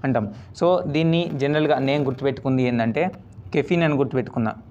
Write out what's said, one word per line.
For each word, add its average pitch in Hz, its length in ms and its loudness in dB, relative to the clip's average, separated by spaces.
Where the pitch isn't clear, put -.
అంటాం. 127 300 0
So 175 320 2
దీన్ని 165 500 2
జనరల్గా 147 460 2
నేను 139 240 0
గుర్తుపెట్టుకుంది 131 600 0
ఏంటంటే 123 480 0
కెఫిన్ 170 300 2
అని 151 100 2
గుర్తుపెట్టుకున్నా. 123 640 -2